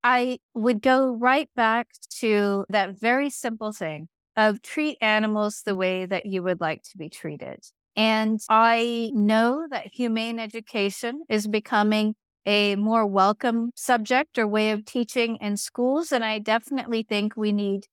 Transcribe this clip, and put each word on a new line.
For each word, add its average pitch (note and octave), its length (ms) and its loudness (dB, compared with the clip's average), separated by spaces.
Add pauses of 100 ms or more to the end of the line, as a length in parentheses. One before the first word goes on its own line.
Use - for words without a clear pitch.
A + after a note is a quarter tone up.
I B3 380 2 (140)
would A3+ 280 0
go C4 300 4
right B3 440 0
back A3+ 340 0 (300)
to G3+ 500 2
that G3 300 -2
very C4 300 0
simple A3 440 -8
thing D#3 340 -8 (300)
of G#3+ 240 2
treat D4+ 400 -4
animals G#3+ 640 0
the G3+ 100 -2
way F#3 300 -2
that F#3 200 -4
you F#3+ 180 -4
would F3 180 -2
like D#3+ 220 -4
to - 140 -20
be D#3+ 120 -12
treated. - 500 -12 (380)
And A3 420 2 (100)
I A#3 640 4
know A#3 560 2
that A3 240 -8
humane A#3 460 -4
education A3+ 920 -6
is G#3+ 180 0
becoming G#3+ 680 2 (300)
a G#3 320 2
more A3 280 2
welcome G#3 680 2
subject B3+ 640 0
or A3 100 2
way G#3+ 240 2
of G#3+ 140 -4
teaching A#3 560 -2
in G#3 160 -2
schools. C4+ 560 -2
And A#3+ 100 0
I A3 160 -4
definitely A3+ 640 -2
think G#3+ 320 -2
we G#3+ 160 0
need G3+ 420 -2